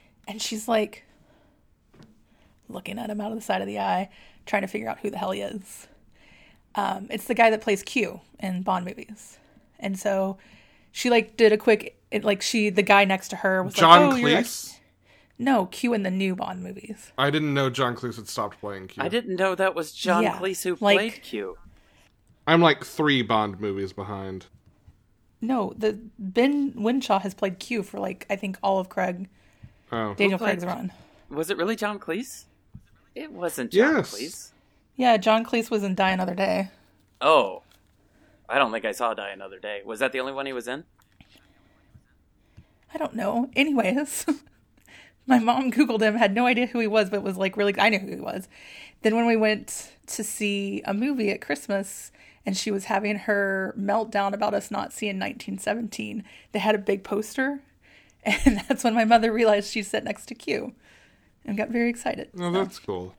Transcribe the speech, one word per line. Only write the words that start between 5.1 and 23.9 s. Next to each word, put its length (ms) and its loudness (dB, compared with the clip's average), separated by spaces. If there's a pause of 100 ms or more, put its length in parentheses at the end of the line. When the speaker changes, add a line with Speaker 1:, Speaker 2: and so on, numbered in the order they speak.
Speaker 1:
the 80 -10
hell 140 -4
he 100 -8
is. 440 -12 (880)
Um, 360 -4
it's 160 -8
the 80 -2
guy 160 8
that 100 2
plays 220 0
Q 380 -4 (200)
in 220 -4
Bond 240 -2
movies. 500 -16 (420)
And 200 -4
so 400 0 (520)
she, 200 -2
like, 260 2
did 160 8
a 60 4
quick, 400 2 (120)
it, 140 -4
like, 160 2
she, 300 0
the 120 2
guy 220 8
next 240 -2
to 80 -10
her 260 0
was 120 -6
Speaker 2:
John 320 12
Speaker 1:
like, 80 6
Oh, 20 0
you're 240 4
Speaker 2:
Cleese? 380 -8 (600)
Speaker 1:
No, 280 2
Q 260 -2
in 120 0
the 60 -2
new 260 0
Bond 260 -8
movies. 560 -14
Speaker 2:
I 120 4
didn't 220 0
know 160 2
John 280 0
Cleese 200 -8
had 120 -14
stopped 320 -6
playing 280 -10
Q. 140 -8
Speaker 3:
I 60 -2
didn't 280 -4
know 200 0
that 180 0
was 180 -6
John 300 2
Speaker 1:
Yeah, 160 0
Speaker 3:
Cleese 240 -4
who 180 -2
Speaker 1:
like 180 6
Speaker 3:
played 240 -4
Q. 340 -8 (880)
Speaker 2:
I'm, 140 6
like, 240 6
three 380 2
Bond 380 0
movies 320 -4